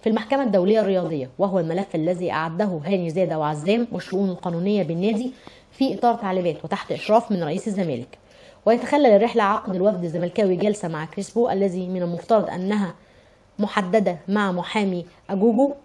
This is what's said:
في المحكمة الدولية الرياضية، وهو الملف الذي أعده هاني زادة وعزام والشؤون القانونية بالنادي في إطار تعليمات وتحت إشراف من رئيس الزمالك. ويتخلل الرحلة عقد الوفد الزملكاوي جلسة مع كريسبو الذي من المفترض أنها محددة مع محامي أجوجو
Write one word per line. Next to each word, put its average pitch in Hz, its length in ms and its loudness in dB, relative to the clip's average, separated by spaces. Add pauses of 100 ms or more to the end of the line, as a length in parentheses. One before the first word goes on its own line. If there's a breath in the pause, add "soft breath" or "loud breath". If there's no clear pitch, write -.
في - 80 0
المحكمة 233 340 0
الدولية 202 380 4
الرياضية، 165 580 -2
وهو 190 200 0
الملف 165 360 -2
الذي 175 380 -2
أعده 170 520 -2
هاني 180 260 -2
زادة 165 280 0
وعزام 156 540 0
والشؤون 185 380 -2
القانونية 180 520 -2
بالنادي 202 500 -2 (400 loud breath)
في 262 220 0
إطار 240 200 2
تعليمات 185 500 -2
وتحت - 280 -6
إشراف 214 400 2
من 180 100 0
رئيس 196 260 -4
الزمالك. 170 500 -4 (480 loud breath)
ويتخلل 240 400 4
الرحلة 220 360 6
عقد 202 320 0
الوفد 180 300 2
الزملكاوي 175 520 0
جلسة 202 320 0
مع 156 160 -6
كريسبو 202 460 -2
الذي 185 380 -2
من 185 140 -2
المفترض 175 480 0
أنها 190 440 -2 (640 soft breath)
محددة 196 580 0 (120)
مع 202 240 2
محامي 175 540 -2 (240 loud breath)
أجوجو 233 420 4 (120)